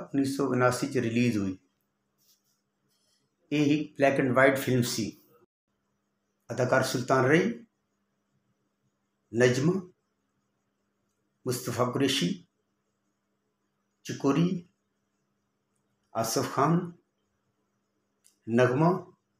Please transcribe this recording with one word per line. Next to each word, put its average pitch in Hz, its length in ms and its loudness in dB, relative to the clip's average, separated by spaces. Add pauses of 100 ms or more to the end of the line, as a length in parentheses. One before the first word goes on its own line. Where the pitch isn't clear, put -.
उन्नीस 135 320 -4
सौ 139 120 -2
उनासी 123 400 0
च 127 180 -2
रिलीज़ 113 320 0
हुई। 95 200 -4 (1900)
ये 147 120 2 (100)
एक 151 220 -4
ब्लैक 139 240 2
एंड 131 160 0
वाइट 139 220 4
फिल्म 127 320 0
सी। 107 160 -4 (1400)
अदाकार 127 340 2
सुल्तान 127 420 0
रही, 170 220 4 (1800)
नजमा, 127 400 2 (1700)
मुस्तफ़ा 123 460 -4
कुरैशी, 139 380 0 (1800)
चकोरी, 143 420 0 (1700)
आसिफ 120 400 -4
खान, 156 200 2 (1700)
नगमा, 123 440 2 (500)